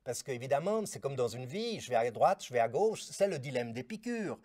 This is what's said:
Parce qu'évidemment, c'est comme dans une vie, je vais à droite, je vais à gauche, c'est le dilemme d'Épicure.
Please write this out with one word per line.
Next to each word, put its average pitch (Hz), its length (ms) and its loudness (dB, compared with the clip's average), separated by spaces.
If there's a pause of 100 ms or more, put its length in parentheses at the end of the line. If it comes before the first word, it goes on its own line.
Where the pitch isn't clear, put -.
Parce 120 200 -6
qu'évidemment, 143 640 0
c'est - 140 -10
comme 139 140 -4
dans 127 140 2
une 120 160 -6
vie, 202 340 -4
je 113 120 -12
vais 123 60 2
à 120 140 4
droite, 151 320 4
je - 120 -10
vais 120 60 4
à 113 100 4
gauche, 190 320 2
c'est - 240 2
le 180 120 0
dilemme 123 360 -2
d'Épicure. 202 720 -4